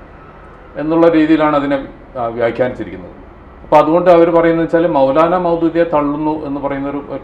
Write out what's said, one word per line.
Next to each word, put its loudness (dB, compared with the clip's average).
എന്നുള്ള 2
രീതിയിലാണ് 2
അതിനെ, -2
ആ, -4
വ്യാഖ്യാനിച്ചിരിക്കുന്നത്. -6
അപ്പോൾ 2
അതുകൊണ്ട് 4
അവർ 6
പറയുന്നത് 2
വെച്ചാൽ 0
മൗലാന 2
മൗദൂദിയെ 0
തള്ളുന്നു -2
എന്ന് -8
പറയുന്ന -6
ഒരു, -6
ഒരു -10